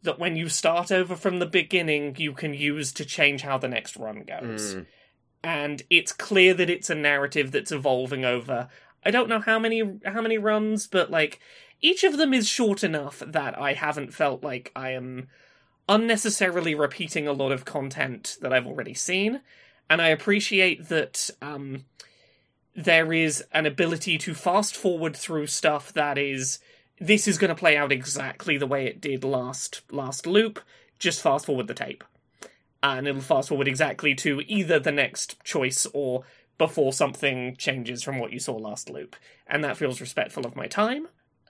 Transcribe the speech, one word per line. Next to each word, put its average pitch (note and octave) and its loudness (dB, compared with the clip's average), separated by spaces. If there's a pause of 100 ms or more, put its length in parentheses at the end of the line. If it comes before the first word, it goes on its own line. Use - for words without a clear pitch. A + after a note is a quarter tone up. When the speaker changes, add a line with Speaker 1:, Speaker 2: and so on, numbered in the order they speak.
Speaker 1:
that D#3 -2
when E3+ 0
you E3 -4
start E3+ 2
over F#3 2
from F3+ 0
the F3+ 2
beginning, D#3 0
you D3 -4
can D3 -4
use D3 -2
to D3+ -8
change C#3 2
how C#3 -2
the C3 -4
next A2+ -6
run G#2+ -10
goes. G#2+ -8
Speaker 2:
Mm. F2+ -10 (580)
Speaker 1:
And D3 -4
it's E3+ 4
clear F#3+ 6
that F3 2
it's F3 -4
a E3 0
narrative C#3 0
that's D3+ -2
evolving C3 0
over, B2 -2 (360)
I G3+ 4
don't A#3 2
know A3+ 0
how A3 2
many, A3+ 0 (220)
how G#3+ -4
many A3+ 0
runs, G#3+ 0
but, F3+ 0
like, D#3 0 (420)
each F4+ 4
of D4+ 4
them C#4+ 4
is A3+ 2
short G#3+ 2
enough D3 -4
that D3+ -4
I C#3 0
haven't C#3+ -2
felt C#3 0
like C3+ -8
I C3 -6
am B2+ -8 (600)
unnecessarily G#3 2
repeating D3 -2
a C#3+ 0
lot C3+ 0
of C3 -4
content C3+ -6
that B2+ -2
I've B2+ 2
already C3 -8
seen. G3+ -2 (480)
And E3 6
I E3 4
appreciate F#3 2
that, - -2 (120)
um, C#3 -10 (880)
there E3 4
is D#3+ 2 (100)
an D#3 2
ability E3 0
to D#3+ -4
fast F#3+ 2
forward E3 0
through D#3 -4
stuff D3+ 0
that D3 0
is, C3+ -2 (400)
this G#3 6
is F3+ 2
gonna E3+ 2
play D#3 6
out C#3+ 2
exactly C#3 -2
the C#3 0
way C3+ 0
it - -6
did C3+ -4
last, B2+ -4 (100)
last C3 -8
loop, G#3+ 2 (380)
just - -2
fast D3 2
forward B2+ -2
the - -8
tape. - -10 (800)
And C#3 0
it'll C3+ -4
fast C3 2
forward C#3 2
exactly C#3 0
to C#3+ -2
either E3+ 2
the D3 0
next - -4
choice C3 0
or C3 -2 (340)
before D3+ 2
something B2+ -2
changes B2 -4
from C3+ -6
what A#2 -6
you A#2+ -8
saw A#2 -6
last G#2+ -10
loop. - -14 (320)
And D3+ -2
that C#3 -4
feels B2+ -4
respectful B2 -6
of A#2 -10
my - -10
time. B3+ -2 (420)